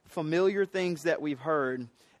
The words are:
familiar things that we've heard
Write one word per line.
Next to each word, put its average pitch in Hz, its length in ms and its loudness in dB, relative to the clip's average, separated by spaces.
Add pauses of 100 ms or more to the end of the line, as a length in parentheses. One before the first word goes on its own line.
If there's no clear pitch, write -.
familiar 185 600 2
things 180 380 -2
that 160 180 0
we've 143 180 -4
heard 131 480 -2 (320)